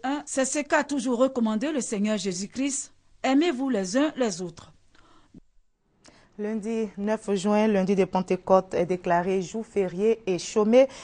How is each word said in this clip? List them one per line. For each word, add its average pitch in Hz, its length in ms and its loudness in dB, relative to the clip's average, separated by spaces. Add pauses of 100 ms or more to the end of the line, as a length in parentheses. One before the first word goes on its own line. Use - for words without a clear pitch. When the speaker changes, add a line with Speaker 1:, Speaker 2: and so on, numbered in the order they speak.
Speaker 1:
un. 277 220 -4
C'est 262 180 -2
ce 254 140 -4
qu'a 294 260 0
toujours 262 340 -2
recommandé 247 540 0
le 285 80 -2
Seigneur 214 380 -2
Jésus-Christ. 202 720 -6 (300)
Aimez-vous 269 480 2
les 196 260 -2
uns 302 200 2
les 202 260 -2
autres. - 300 -14 (1700)
Speaker 2:
Lundi 220 500 -4 (100)
neuf 208 360 -2
juin, 208 320 2
lundi 196 280 2
de 190 100 4
Pentecôte, 185 680 2
est 170 120 2
déclaré 180 540 0
jour 208 240 -8
férié 202 640 0
et 180 120 -2
chômé 226 500 4 (160)